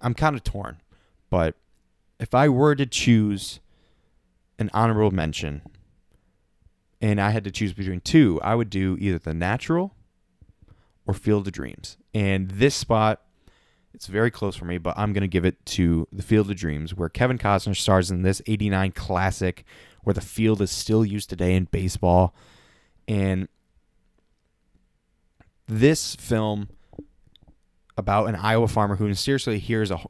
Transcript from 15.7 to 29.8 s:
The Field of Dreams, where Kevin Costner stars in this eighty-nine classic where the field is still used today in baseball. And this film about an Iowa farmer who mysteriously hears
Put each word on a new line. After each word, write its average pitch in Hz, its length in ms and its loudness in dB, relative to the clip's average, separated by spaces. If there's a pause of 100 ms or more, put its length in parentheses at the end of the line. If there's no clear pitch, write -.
The 95 100 -10
Field 107 260 2
of 104 60 -4
Dreams, 80 400 -6
where 85 140 -4
Kevin 127 280 0
Costner 101 380 0
stars 95 340 2
in 90 120 -4
this 92 260 0
eighty-nine 98 460 0
classic 95 720 -4 (380)
where 101 100 0
the 90 80 -8
field 110 400 0
is 95 100 -2
still 110 340 0
used 101 240 -6
today 90 260 0
in 92 100 2
baseball. 92 680 2 (720)
And 95 400 -2 (2250)
this 123 480 2
film 107 540 -4 (1300)
about 101 320 0
an 110 80 -2
Iowa 110 320 2
farmer 104 280 0
who 104 120 -2
mysteriously 113 500 -2
hears 110 320 -2